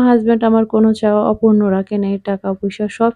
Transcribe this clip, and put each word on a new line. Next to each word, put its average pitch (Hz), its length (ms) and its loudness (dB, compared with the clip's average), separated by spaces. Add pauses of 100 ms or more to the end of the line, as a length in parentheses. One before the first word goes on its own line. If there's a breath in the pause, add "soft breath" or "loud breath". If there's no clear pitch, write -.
হাজব্যান্ড 233 420 2
আমার 226 220 2
কোনো 220 280 2
চাওয়া 208 360 0
অপূর্ণ 214 400 2
রাখে 190 280 -2
নাই, 196 220 -2
টাকা 196 340 -6
পয়সা 196 340 -6
সব 226 280 -2